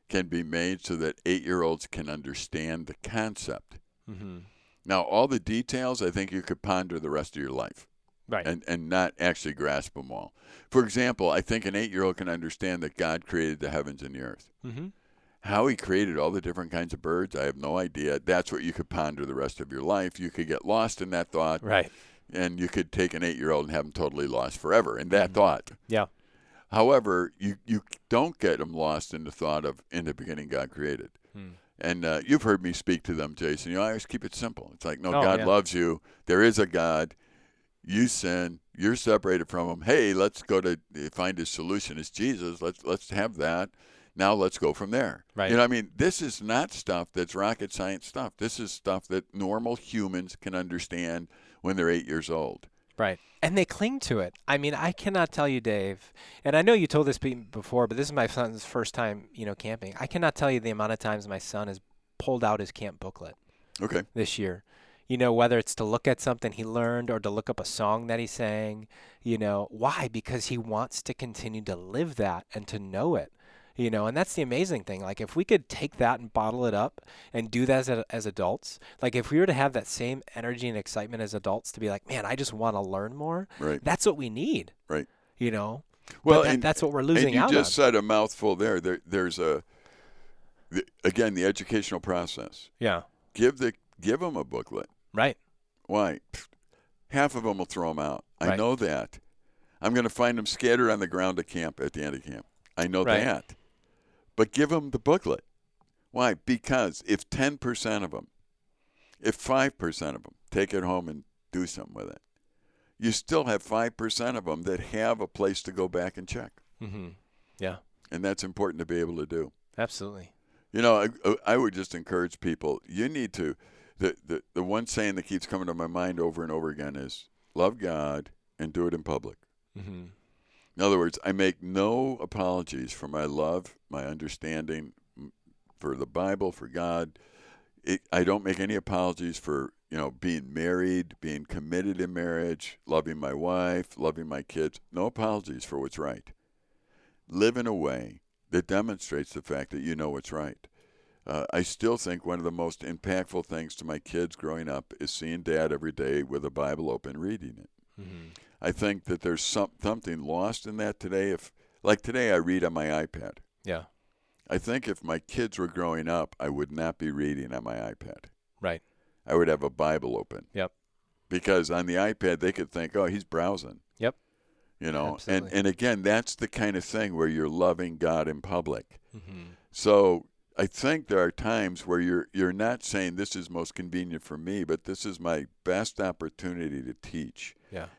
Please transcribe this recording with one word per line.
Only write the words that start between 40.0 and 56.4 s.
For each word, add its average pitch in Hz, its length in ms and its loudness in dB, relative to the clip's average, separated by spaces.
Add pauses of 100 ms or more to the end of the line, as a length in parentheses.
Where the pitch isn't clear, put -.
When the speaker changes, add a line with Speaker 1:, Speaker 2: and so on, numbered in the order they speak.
Speaker 1:
let's 98 280 2
go 95 180 4
to, 87 180 2 (180)
uh, 76 160 -6
find 92 240 0
his 82 120 -4
solution 82 500 -4
is 76 120 -10
Jesus. 90 520 -2
Let's, 87 220 -6
let's 90 260 -4
have 101 280 -2
that. 85 320 -2 (440)
Now 98 180 4
let's 95 260 2
go 90 140 2
from 101 200 -6
there." 117 320 -2 (100)
Speaker 2:
Right. 98 160 0
Speaker 1:
You 117 80 6
know, 120 60 10
I - 20 4
mean, 113 280 0
this 160 280 0
is 131 180 -6
not 117 320 0
stuff 87 400 -4
that's 87 220 -4
rocket 101 380 -2
science 95 340 -6
stuff. 127 320 -8
This 113 200 -4
is 107 140 -6
stuff 95 360 -4
that 92 260 -4
normal 110 420 -2
humans 92 640 -4
can 92 140 -10
understand 87 720 -6 (320)
when 95 160 -2
they're 85 140 4
eight 87 160 2
years 78 240 -4
old. 71 380 -6 (280)
Speaker 2:
Right. 98 220 0 (260)
And 180 140 2
they 180 60 6
cling 254 360 -4
to 113 200 0
it. 90 140 -4 (120)
I 143 120 2
mean, 147 160 0
I 165 180 0
cannot 190 400 0
tell 147 160 2
you, 127 120 0
Dave, 101 520 -2 (320)